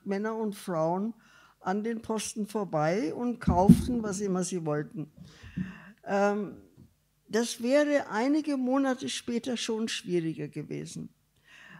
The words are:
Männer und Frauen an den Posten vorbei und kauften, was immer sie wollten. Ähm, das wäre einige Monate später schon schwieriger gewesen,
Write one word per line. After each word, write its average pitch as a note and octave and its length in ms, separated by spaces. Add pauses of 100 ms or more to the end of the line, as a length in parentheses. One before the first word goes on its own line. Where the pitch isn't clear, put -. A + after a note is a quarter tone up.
Männer G#3 320
und G#3+ 180
Frauen F3+ 600 (460)
an G3 220
den A3+ 180
Posten G#3+ 460
vorbei F#3+ 680
und A#3+ 280
kauften, A3 640
was G3+ 180
immer F#3 240
sie E3+ 200
wollten. D3+ 460 (920)
Ähm, G3+ 520 (720)
das A#3 340
wäre C#4+ 460
einige C#4+ 480
Monate C4 520
später A#3+ 480
schon A3 320
schwieriger D#3+ 600
gewesen, D3+ 640 (680)